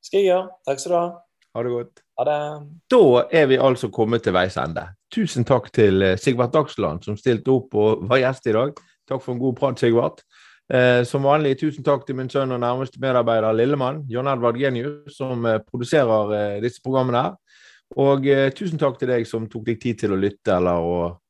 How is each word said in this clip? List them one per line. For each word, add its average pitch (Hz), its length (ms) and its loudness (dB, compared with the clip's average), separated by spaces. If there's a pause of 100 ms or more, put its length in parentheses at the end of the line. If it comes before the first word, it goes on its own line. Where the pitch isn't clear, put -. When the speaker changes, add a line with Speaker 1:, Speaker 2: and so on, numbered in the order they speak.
Speaker 1:
Skal - 180 -2
jeg 190 80 2
gjøre. 185 200 0 (180)
Takk 139 120 -4
skal 175 120 -6
du 175 80 0
ha. 170 200 -6 (360)
Speaker 2:
Ha 117 80 -6
det 123 80 -4
godt. 120 300 -8 (180)
Speaker 1:
Ha 123 40 0
det. 147 440 -4 (200)
Speaker 2:
Da 143 460 6
er 160 140 6
vi 131 100 4
altså 127 320 2
kommet 113 320 0
til 98 120 -2
veis 90 240 2
ende. 85 360 -8 (180)
Tusen 160 320 -2
takk 123 280 0
til, 98 320 4
eh, 92 140 2
Sigvard 131 360 0
Dagsland, 95 500 -2
som 107 140 -8
stilte 117 320 -2
opp 131 240 0
og 107 340 0
var 135 120 2
gjest 131 260 -2
i 117 60 0
dag. 127 260 0 (320)
Takk 135 140 -6
for - 100 -8
en 123 60 -6
god 127 160 -2
prat, 127 240 -2
Sigvard. 120 420 0 (480)
Eh, 123 360 4
som 139 180 -4
vanlig, 139 380 2
tusen 151 200 -4
takk 139 240 0
til 135 120 -8
min 131 100 -8
sønn 135 240 -2
og 123 80 -4
nærmeste 123 400 -4
medarbeider, 117 560 2
Lillemann, 135 540 0
John 123 180 -4
Edvard 120 300 0
Genius, 135 580 -6
som, 127 300 -6
eh, 110 140 2
produserer, 113 760 0 (240)
eh, - 20 -6
disse 120 240 -6
programmene 127 400 0
her. 190 120 -4 (600)
Og, 139 320 2
eh, 135 220 4
tusen 160 280 -6
takk 139 220 -2
til 131 80 -2
deg 120 180 0
som 113 220 -8
tok 113 160 -12
deg 117 160 -4
tid 120 200 -4
til 107 120 -2
å 95 80 0
lytte 101 340 -2
eller 90 200 2
å 87 440 -2 (120)